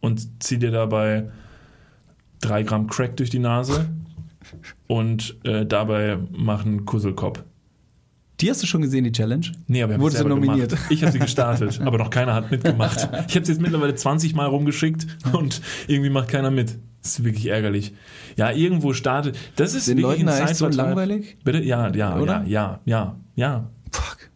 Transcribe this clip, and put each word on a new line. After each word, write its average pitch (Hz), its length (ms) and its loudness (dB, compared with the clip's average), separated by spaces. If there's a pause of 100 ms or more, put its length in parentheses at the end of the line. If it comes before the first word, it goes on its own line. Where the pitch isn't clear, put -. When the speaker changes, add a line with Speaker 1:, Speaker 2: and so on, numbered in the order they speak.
Speaker 1:
und - 420 -4
zieh 123 160 -2
dir 117 120 2
dabei 107 580 0 (1120)
drei 110 220 0
Gramm 110 240 0
Crack 120 320 -2
durch 123 120 0
die 123 80 -2
Nase 127 480 0 (500)
Speaker 2:
<laughs> - 500 -20
Speaker 1:
und, 113 580 -2
äh, 107 220 0
dabei 107 520 0 (140)
mach 104 320 -2
einen 104 200 -2
Kusselkopf. 101 580 -2 (1000)
Speaker 2:
Die 175 100 4
hast 277 120 -2
du 180 60 -2
schon 160 140 2
gesehen, 135 220 2
die 120 80 2
Challenge? 117 340 0 (200)
Speaker 1:
Nee, 123 160 2
aber 110 100 0
ich 107 40 0
hab - 60 2
Speaker 2:
Wurdest 147 160 2
Speaker 1:
sie 147 60 2
Speaker 2:
du 143 60 2
Speaker 1:
selber 139 160 2
Speaker 2:
nominiert? 135 240 2
Speaker 1:
gemacht. - 200 -2
Ich 156 140 2
hab 135 80 6
sie 123 60 2
gestartet, 117 600 0
Speaker 2:
<laughs> - 40 -2
Speaker 1:
aber 117 140 2
noch 110 120 0
keiner 123 240 2
hat 110 180 -2
mitgemacht. 117 560 2 (200)
Ich - 80 0
hab 170 80 2
sie 165 80 2
jetzt 160 80 0
mittlerweile 156 360 2
zwanzig 156 380 0
Mal 143 120 2
rumgeschickt 147 600 0 (260)
und 156 280 0 (280)
irgendwie 139 220 2
macht 131 180 0
keiner 135 240 0
mit. 120 260 0 (240)
Das - 160 -6
ist 120 60 0
wirklich 110 220 0
ärgerlich. 101 460 0 (440)
Ja, 113 160 2
irgendwo 156 400 2
startet, 131 440 -2 (200)
das - 180 2
ist 262 140 -2
Speaker 2:
Den 123 100 4
Speaker 1:
wirklich 147 200 2
Speaker 2:
Leuten 160 100 4
Speaker 1:
ein 143 100 4
Speaker 2:
da 139 60 2
echt 160 120 2
so 156 100 2
Speaker 1:
Zeitvertreib. 156 300 2
Speaker 2:
langweilig? 202 480 -2
Speaker 1:
Bitte? 151 180 2
Ja, 120 320 0
ja, 101 240 0
Speaker 2:
Oder? 98 280 0
Speaker 1:
ja, - 0 -
ja, 98 380 -2
ja, 110 320 0 (180)
ja. 120 360 -2 (200)
Speaker 2:
Fuck. - 460 -8